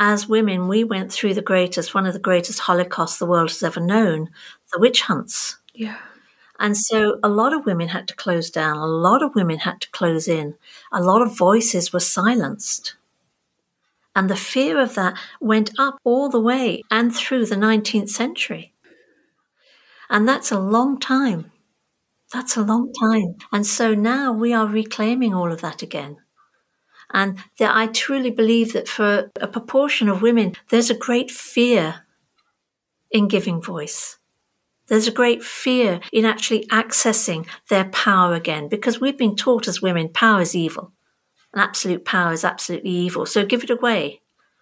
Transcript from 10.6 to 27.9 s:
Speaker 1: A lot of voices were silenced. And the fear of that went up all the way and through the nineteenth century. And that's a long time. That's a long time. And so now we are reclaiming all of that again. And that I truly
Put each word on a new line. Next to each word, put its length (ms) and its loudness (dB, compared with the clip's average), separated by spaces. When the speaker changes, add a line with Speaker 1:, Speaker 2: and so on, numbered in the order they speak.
Speaker 1:
A 120 0
lot 180 6
of 160 0
voices 560 2
were 60 -2
silenced. 960 -2
And 120 2
the 80 0
fear 440 0
of 160 0
that 240 -2
went 380 2
up 260 -2
all 260 2
the 120 2
way 480 0
and 260 2
through 300 0
the 100 -2
nineteenth 540 2
century. 640 -6
And 180 4
that's 240 0
a 80 0
long 400 2
time. 520 -2
That's 240 -4
a 60 0
long 280 0
time. 440 0
And 160 -2
so 260 0
now 400 0
we 180 0
are 140 2
reclaiming 680 -2
all 160 0
of 100 -8
that 220 -8
again. 340 -10
And 260 0
that 160 2
I 120 2
truly 440 -2